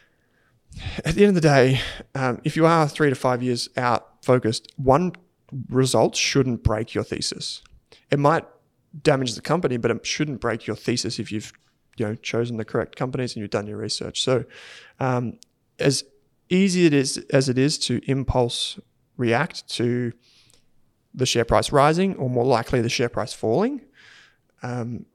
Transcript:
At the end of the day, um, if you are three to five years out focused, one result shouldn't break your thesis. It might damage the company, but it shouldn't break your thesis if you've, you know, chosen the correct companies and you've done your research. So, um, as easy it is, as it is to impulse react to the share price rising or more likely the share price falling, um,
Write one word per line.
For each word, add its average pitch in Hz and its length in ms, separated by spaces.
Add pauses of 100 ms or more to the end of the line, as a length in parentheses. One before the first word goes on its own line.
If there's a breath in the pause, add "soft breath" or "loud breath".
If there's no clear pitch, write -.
(1040 loud breath)
At 160 120
the 202 100
end 208 40
of 190 60
the 165 120
day, 131 340 (340 loud breath)
um, 131 280
if 151 120
you 160 100
are 160 220
three 147 220
to 127 60
five 127 260
years 123 340
out - 480
focused, 123 540
one 143 360 (560)
result 127 460
shouldn't 127 480
break 110 300
your 104 100
thesis. - 600 (480 soft breath)
It 143 80
might 143 260 (580)
damage 131 300
the - 80
company, 147 360
but 117 140
it 113 140
shouldn't 147 340
break 117 280
your 107 80
thesis 113 440
if 101 120
you've, 107 200 (460)
you 110 100
know, 110 80
chosen 117 420
the 110 80
correct - 300
companies 131 380
and 113 80
you've 104 80
done 104 180
your 104 100
research. 107 440
So, 123 240 (540 loud breath)
um, 123 400 (400)
as 135 240 (460)
easy 180 360
it 151 80
is, 135 240 (140)
as 135 180
it 123 80
is 143 220
to 120 200 (100)
impulse 127 680 (380)
react 123 520
to 120 440 (1000 soft breath)
the 127 120
share 117 200
price - 260
rising 160 440
or 127 140
more 123 160
likely 123 360
the 120 80
share 120 200
price - 240
falling, 196 480 (800 soft breath)
um, 120 540